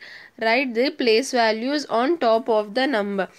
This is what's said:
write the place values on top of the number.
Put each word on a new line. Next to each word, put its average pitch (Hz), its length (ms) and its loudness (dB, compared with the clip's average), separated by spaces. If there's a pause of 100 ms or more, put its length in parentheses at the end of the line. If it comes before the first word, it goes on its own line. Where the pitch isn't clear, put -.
(420)
write 233 320 0
the 240 160 2
place 262 420 0
values 240 540 0
on 262 320 0
top 226 320 0
of 214 260 0
the 269 120 0
number. 202 400 -2 (120)